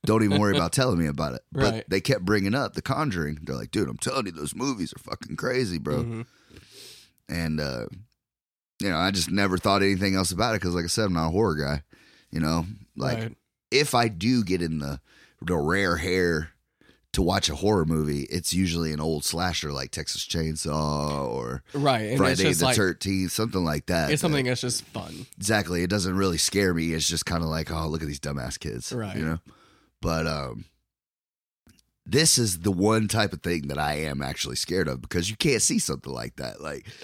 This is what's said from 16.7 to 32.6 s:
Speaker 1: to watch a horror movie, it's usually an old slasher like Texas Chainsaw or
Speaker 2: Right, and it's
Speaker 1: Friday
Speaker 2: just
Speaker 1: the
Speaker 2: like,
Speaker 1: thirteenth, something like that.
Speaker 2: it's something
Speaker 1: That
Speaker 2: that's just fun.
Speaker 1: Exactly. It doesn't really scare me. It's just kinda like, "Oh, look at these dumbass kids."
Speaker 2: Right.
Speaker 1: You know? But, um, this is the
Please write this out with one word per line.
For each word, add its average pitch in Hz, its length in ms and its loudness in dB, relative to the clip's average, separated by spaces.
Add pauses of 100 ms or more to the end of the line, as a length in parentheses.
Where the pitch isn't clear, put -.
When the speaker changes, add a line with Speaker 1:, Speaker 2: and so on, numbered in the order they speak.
Speaker 1:
to 95 100 2
watch 90 260 4
a 73 60 -4
horror 92 320 4
movie, 73 380 0
it's - 280 -4
usually 85 400 0
an 76 60 -4
old 76 260 0
slasher 82 460 -2
like 67 180 -6
Texas - 380 -6
Chainsaw 76 1000 -2
or 62 360 -6 (100)
Speaker 2:
Right, 135 280 2
and 107 100 -4
it's 101 80 0
Speaker 1:
Friday 90 240 4
Speaker 2:
just 85 160 2
Speaker 1:
the 82 80 4
Speaker 2:
like, 127 80 4
Speaker 1:
thirteenth, 95 560 0
something 98 340 0
like 76 220 -2
that. 82 240 2
Speaker 2:
it's 147 100 0
something 151 240 2
Speaker 1:
That 123 60 0
Speaker 2:
that's 120 100 -2
just 123 240 -2
fun. 85 400 -10 (100)
Speaker 1:
Exactly. 92 460 2
It 90 80 2
doesn't 95 260 2
really 95 220 2
scare 95 380 4
me. 82 180 0
It's 80 160 0
just 85 160 -2
kinda 82 220 0
like, 78 240 -4
"Oh, 80 160 -2
look 78 160 -2
at 76 40 -4
these 71 120 -6
dumbass 69 400 -6
kids." 62 340 -8
Speaker 2:
Right. 107 240 -6
Speaker 1:
You 80 80 -2
know? 82 140 -2 (640)
But, 80 260 0
um, 67 380 -6 (1400)
this 151 320 4
is 101 220 2
the 98 120 2